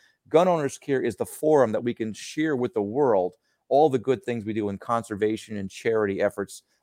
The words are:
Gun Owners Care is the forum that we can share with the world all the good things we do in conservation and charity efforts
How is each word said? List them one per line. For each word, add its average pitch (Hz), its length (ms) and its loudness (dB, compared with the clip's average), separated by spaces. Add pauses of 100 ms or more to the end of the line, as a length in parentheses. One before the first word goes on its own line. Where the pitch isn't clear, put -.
(300)
Gun 170 180 6
Owners 156 300 -2
Care 135 240 -2
is 110 140 -2
the 117 100 -4
forum 143 460 4
that 110 120 -2
we 120 80 -2
can 110 220 -6
share 156 420 -4
with 123 160 -2
the 110 80 0
world 104 540 0 (340)
all 143 220 4
the 131 80 0
good 117 260 -2
things 117 220 -6
we 110 80 -4
do 104 160 -2
in 98 80 -8
conservation 110 800 -4
and 98 100 -8
charity 104 540 -2
efforts 101 400 -4 (200)